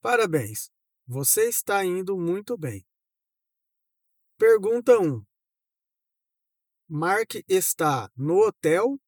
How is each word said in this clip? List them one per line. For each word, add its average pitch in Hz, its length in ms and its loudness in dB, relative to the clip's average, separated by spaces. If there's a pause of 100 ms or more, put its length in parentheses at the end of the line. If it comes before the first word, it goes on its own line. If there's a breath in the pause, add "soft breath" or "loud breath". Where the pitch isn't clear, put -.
Parabéns, 160 680 -2 (360)
você 139 400 0
está 202 380 -2
indo 185 320 -4
muito 185 400 -4
bem. 120 260 -8 (1600)
Pergunta 226 600 4
um. 143 240 -2 (1700)
Mark 185 460 -2 (120)
está 151 720 -2
no 151 220 0
hotel 214 680 0